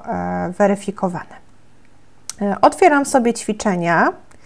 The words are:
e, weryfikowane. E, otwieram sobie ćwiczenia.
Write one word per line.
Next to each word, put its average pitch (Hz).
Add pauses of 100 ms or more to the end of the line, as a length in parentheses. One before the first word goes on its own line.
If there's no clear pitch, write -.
e, 180
weryfikowane. 196 (1000)
E, 202
otwieram 294
sobie 233
ćwiczenia. 196 (340)